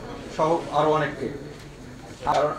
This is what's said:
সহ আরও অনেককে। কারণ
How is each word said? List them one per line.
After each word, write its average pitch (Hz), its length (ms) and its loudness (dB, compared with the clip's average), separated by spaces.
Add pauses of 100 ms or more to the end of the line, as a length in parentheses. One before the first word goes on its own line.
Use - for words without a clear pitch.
(360)
সহ 160 140 4 (220)
আরও 151 200 6
অনেককে। 143 360 0 (960)
কারণ 143 340 4